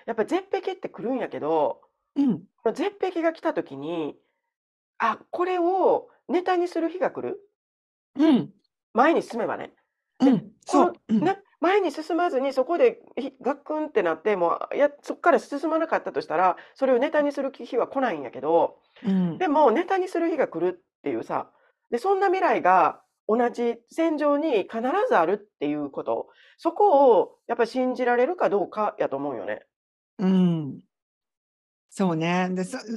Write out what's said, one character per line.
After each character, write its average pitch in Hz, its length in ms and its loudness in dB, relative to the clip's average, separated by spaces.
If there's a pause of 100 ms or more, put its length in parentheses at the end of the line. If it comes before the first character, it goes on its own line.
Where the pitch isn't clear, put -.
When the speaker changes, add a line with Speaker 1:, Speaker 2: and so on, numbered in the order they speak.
Speaker 1:
や 226 80 -8
っ - 20 -6
ぱ 214 100 -2
絶 359 260 -2
壁 381 220 -4
っ - 20 -8
て - 140 -12
来 - 120 -16
る 247 140 -4
ん 240 40 -4
や 170 100 -6
け 131 100 -10
ど、 143 420 0 (340)
Speaker 2:
う 277 60 0
ん。 208 220 0 (200)
Speaker 1:
そ 226 60 2
の - 40 -2
絶 403 260 -4
壁 359 220 -2
が 330 120 0
来 - 80 -18
た 311 120 -2
時 143 240 -6
に、 151 380 -6 (840)
あ、 226 200 -2 (120)
こ 359 140 -2
れ 370 140 -2
を 339 500 2 (180)
ネ 359 160 -2
タ 370 140 0
に 349 100 0
す 339 120 -4
る 330 100 -2
日 359 100 -10
が 240 120 0
来 - 100 -8
る。 123 180 -6 (800)
Speaker 2:
う 311 120 6
ん。 175 200 2 (420)
Speaker 1:
前 285 200 4
に 233 80 2
進 - 180 -10
め 190 80 -2
ば 110 100 -4
ね。 - 160 -12 (460)
で、 269 120 6
Speaker 2:
う - 20 6
ん、 190 60 2
Speaker 1:
こ - 60 -8
の、 - 20 -20 (180)
Speaker 2:
そ 359 220 4
う、 - 60 -2 (160)
う 214 40 2
ん。 214 100 4
Speaker 1:
ね、 392 140 0 (220)
前 381 220 2
に 330 100 -2
進 320 240 -6
ま 349 140 0
ず 262 100 -2
に 269 140 -2
そ 262 120 0
こ 339 120 -2
で、 247 220 4 (160)
ひ、 254 260 -8
ガ 277 140 -2
ク - 180 -10
ン 311 140 -4
っ 294 40 -12
て 208 120 0
な 165 100 0
っ 160 80 -8
て、 208 140 0
も 170 140 0
う、 - 100 -2 (120)
あ、 - 40 -6
い - 40 -4
や、 285 100 2 (120)
そ - 120 -10
っ - 60 -10
か 349 120 2
ら 233 80 4
進 285 300 -6
ま 320 100 0
な 320 80 -2
か 208 100 -2
っ - 60 -4
た 190 80 -8
と 143 100 -4
し - 60 -12
た 156 100 -2
ら、 180 200 2 (160)
そ 269 120 -2
れ 262 80 4
を 233 60 2
ネ 302 120 0
タ 302 100 0
に 285 100 0
す 285 100 -8
る 269 100 -6
き、 233 140 -18
日 254 120 -6
は 180 100 0
来 269 140 -4
な 247 100 0
い 156 80 -6
ん 139 40 -10
や 117 80 -10
け 131 100 -12
ど、 156 380 0 (240)
Speaker 2:
う 196 80 -2
ん。 180 260 0
Speaker 1:
で 359 100 -2
も 294 240 4
ネ 330 140 0
タ 381 120 -2
に 359 100 -2
す 359 120 -4
る 339 100 0
日 330 80 -2
が 240 100 0
来 165 120 -8
る 180 160 -2
っ - 280 -20
て 143 60 -4
い 117 60 -4
う 110 80 -6
さ、 139 280 -6 (400)
で、 240 80 -2
そ 392 140 0
ん 381 60 0
な 392 80 2
未 370 140 0
来 294 220 2
が 175 380 4 (260)
同 220 100 2 (140)
じ 240 260 -2 (140)
線 320 260 0
上 294 200 2
に 277 260 0
必 226 180 -8 (260)
ず 233 80 2
あ 175 100 4
る 180 80 0
っ 208 40 -2 (220)
て 143 80 -4
い 147 80 -2
う 143 160 -6
こ 151 120 -10
と、 - 260 -4 (280)
そ 330 160 -4
こ 277 460 6
を - 260 -2
や 233 80 -6
っ 233 40 -4
ぱ 233 100 2
信 254 260 -2
じ 240 120 -2
ら 240 100 2
れ 247 100 2
る 359 100 -4
か 220 140 0
ど 202 140 0
う - 60 -6
か - 280 -4
や 147 120 -2
と 135 60 -4
思 139 140 -6
う 131 60 -6
よ 104 100 -8
ね。 104 160 -8 (560)
Speaker 2:
う 190 80 -2
ん。 175 540 2 (1120)
そ 190 220 0
う 165 40 -2
ね。 180 360 0
で、 185 120 -4
そ、 214 140 -10 (200)